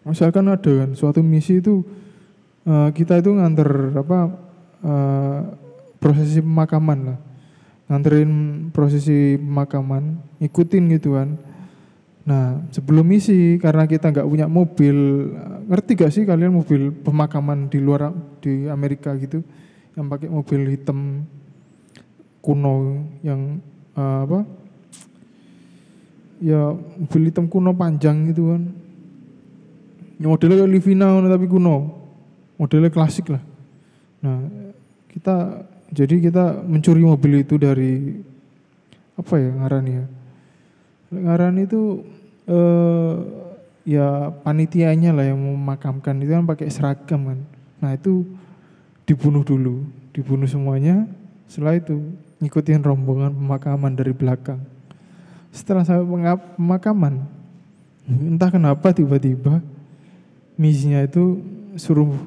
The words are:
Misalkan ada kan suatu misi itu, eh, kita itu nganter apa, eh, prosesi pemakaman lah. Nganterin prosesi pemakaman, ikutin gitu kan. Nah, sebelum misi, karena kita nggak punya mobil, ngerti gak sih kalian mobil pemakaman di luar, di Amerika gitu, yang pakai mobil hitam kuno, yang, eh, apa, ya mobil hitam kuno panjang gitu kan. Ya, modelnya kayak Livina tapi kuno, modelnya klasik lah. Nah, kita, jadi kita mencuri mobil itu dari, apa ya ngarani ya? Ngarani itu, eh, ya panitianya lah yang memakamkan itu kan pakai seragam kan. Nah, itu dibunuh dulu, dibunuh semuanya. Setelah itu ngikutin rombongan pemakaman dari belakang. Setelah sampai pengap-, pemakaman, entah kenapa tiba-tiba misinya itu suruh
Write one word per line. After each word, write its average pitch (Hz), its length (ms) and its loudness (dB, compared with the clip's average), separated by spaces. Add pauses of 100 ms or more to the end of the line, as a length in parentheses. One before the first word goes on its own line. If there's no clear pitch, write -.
Misalkan 165 400 2
ada 156 400 2
kan 135 80 -6
suatu 147 240 0
misi 160 400 2
itu, 190 240 2 (800)
eh, 151 320 2
kita 170 240 2
itu 196 160 4
nganter 151 640 2
apa, 170 320 0 (560)
eh, 139 540 -2 (580)
prosesi 151 400 4
pemakaman 156 600 0 (120)
lah. 127 80 -8 (720)
Nganterin 151 420 2 (380)
prosesi 143 640 2
pemakaman, 143 840 -4 (180)
ikutin 170 560 0
gitu 143 240 0
kan. 143 160 -4 (920)
Nah, 135 400 0
sebelum 156 400 2
misi, 185 480 4
karena 156 320 2
kita 156 240 0
nggak 143 160 0
punya 156 160 0
mobil, 160 520 2 (680)
ngerti 208 320 0
gak 156 160 4
sih 202 160 0
kalian 175 240 2
mobil 147 400 0
pemakaman 147 800 -2
di 143 80 0
luar, 143 320 0 (320)
di 139 240 -4
Amerika 143 480 -6
gitu, 135 240 -8 (560)
yang 143 160 -8
pakai 147 160 -10
mobil 143 400 -4
hitam 139 560 -6 (1200)
kuno, 139 560 -2 (240)
yang, 143 320 -6 (400)
eh, 135 320 -2
apa, 190 160 -2 (2000)
ya 151 320 0
mobil 165 560 -2
hitam 170 160 -2
kuno 185 240 0
panjang 156 560 0
gitu 165 240 0
kan. 175 240 -4 (1400)
Ya, 156 80 -2
modelnya 165 320 4
kayak 190 160 4
Livina 190 320 4 (160)
tapi 185 240 2
kuno, 165 480 2 (640)
modelnya 156 320 2
klasik 160 400 -2
lah. 135 80 -4 (800)
Nah, 131 240 -4 (640)
kita, 180 560 -6 (240)
jadi 160 400 2
kita 175 320 0
mencuri 165 480 4
mobil 143 320 4
itu 143 160 0
dari, 139 640 0 (960)
apa - 240 -4
ya 127 160 0
ngarani 131 400 -2
ya? 131 100 -6 (1000)
Ngarani 180 560 0
itu, 220 180 -2 (640)
eh, 170 680 2 (720)
ya 143 460 -2 (100)
panitianya 160 680 2
lah 139 180 2
yang 135 80 -2
memakamkan 139 800 -6
itu 143 140 -2
kan 170 160 2
pakai 156 240 -4
seragam 143 560 -4
kan. 131 120 -8 (380)
Nah, 139 160 -4
itu 185 300 -2 (840)
dibunuh 143 400 2
dulu, 131 400 -2 (240)
dibunuh 135 380 -2
semuanya. 143 580 0 (400)
Setelah 156 320 -2
itu 165 180 -6 (460)
ngikutin 151 400 0
rombongan 135 500 0
pemakaman 139 600 -4
dari 131 160 -2
belakang. 127 500 -4 (920)
Setelah 185 320 0
sampai 175 180 2
pengap-, 175 540 -2
pemakaman, 175 640 0 (840)
entah 165 460 0
kenapa 160 420 2
tiba-tiba 139 680 2 (960)
misinya 147 480 2
itu 175 320 0 (400)
suruh 151 320 2 (160)